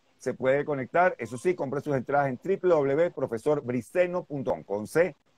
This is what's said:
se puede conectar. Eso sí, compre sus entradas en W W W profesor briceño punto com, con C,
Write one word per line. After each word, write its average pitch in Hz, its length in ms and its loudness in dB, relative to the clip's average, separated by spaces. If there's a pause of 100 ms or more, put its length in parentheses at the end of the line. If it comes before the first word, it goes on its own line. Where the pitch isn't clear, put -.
(180)
se 123 160 -4
puede 135 320 0
conectar. 151 520 0
Eso 117 200 -8
sí, 180 180 0
compre 143 240 -4
sus 143 160 -2
entradas 139 320 2
en 123 100 -4
W 190 240 -4
W 151 340 4
W 170 160 2
profesor 143 500 -2
briceño 175 600 -2
punto 139 280 -4
com, 80 120 -4
con 104 240 -4
C, 165 280 2 (220)